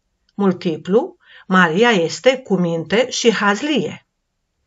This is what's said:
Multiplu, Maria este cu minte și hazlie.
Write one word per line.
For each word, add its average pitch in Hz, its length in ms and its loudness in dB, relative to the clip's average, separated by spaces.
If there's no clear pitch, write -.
Multiplu, 185 840 -2
Maria 185 440 2
este 214 480 0
cu 214 180 -4
minte 170 540 -2
și 226 240 0
hazlie. 208 720 -2